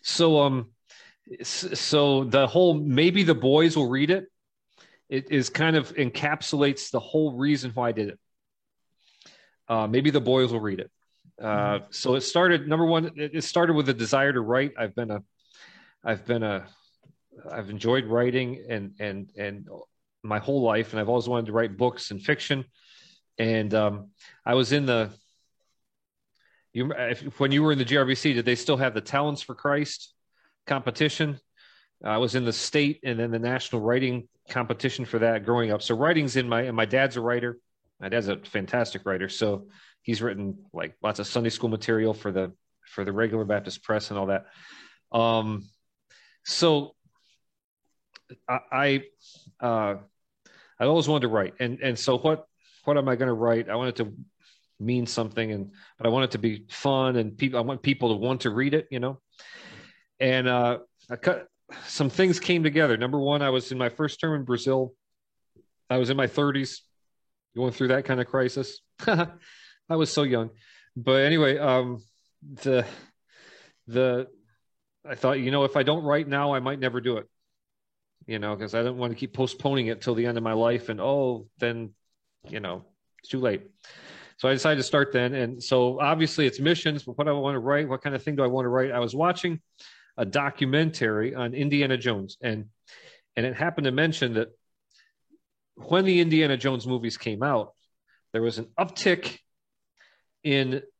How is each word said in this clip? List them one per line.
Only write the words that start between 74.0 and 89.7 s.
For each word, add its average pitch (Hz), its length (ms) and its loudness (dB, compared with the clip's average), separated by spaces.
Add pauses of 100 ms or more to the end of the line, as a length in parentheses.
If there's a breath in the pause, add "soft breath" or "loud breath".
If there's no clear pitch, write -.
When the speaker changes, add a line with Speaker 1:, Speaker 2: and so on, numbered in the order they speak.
Speaker 1:
I 147 120 -10
thought, 135 240 2
you 127 100 -2
know, 139 140 4
if 135 120 0
I 139 60 4
don't 156 220 0
write 147 240 0
now, 143 260 0
I 131 60 0
might 135 180 -4
never 123 220 -2
do 117 160 -2
it, 104 120 -8 (960)
you 110 120 -8
know, 104 180 -4
'cause 104 180 -8
I 117 100 0
don't 127 140 -4
wanna 120 180 -4
keep - 180 -8
postponing 131 540 -2
it 113 120 -4
till 120 140 -2
the 117 120 0
end 117 120 -2
of 113 60 -4
my 110 80 0
life. 117 380 0
And, 104 100 -6
oh, 123 480 -2 (100)
then, 117 340 -4 (560)
you 104 120 -10
know, 92 240 -8 (340)
it's - 120 -20
too 131 100 -4
late. 107 220 0 (760 loud breath)
So 131 120 0
I 135 40 4
decided 151 240 4
to 131 80 0
start 139 280 2
then. 123 220 2
And 123 280 -4
so 127 380 2
obviously 156 460 2
it's 127 140 0
missions, 156 420 0
but 123 160 -10
what 147 60 0
do 156 60 2
I 143 80 0
wanna 139 200 -2
write? 143 300 0
What 131 140 -4
kind 143 120 -4
of 131 80 -4
thing 147 140 -4
do 139 80 2
I 123 40 2
wanna 127 200 0
write? 127 240 0
I 123 80 -2
was 117 140 -2
watching 170 460 0 (560 loud breath)